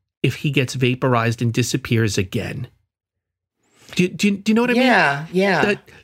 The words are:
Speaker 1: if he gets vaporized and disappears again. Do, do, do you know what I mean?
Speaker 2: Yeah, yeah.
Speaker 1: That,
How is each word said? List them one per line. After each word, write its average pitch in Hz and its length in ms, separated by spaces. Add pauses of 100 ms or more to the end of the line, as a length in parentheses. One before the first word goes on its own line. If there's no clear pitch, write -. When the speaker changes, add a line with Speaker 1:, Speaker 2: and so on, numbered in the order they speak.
(240)
Speaker 1:
if 135 120
he 156 140
gets 139 240
vaporized 123 680
and 117 100
disappears 113 640
again. 101 480 (1300)
Do, 180 140
do, 202 300
do 214 120
you 220 40
know 233 80
what 240 80
I - 40
mean? 247 80
Speaker 2:
Yeah, 165 480
yeah. 185 340
Speaker 1:
That, - 260 (140)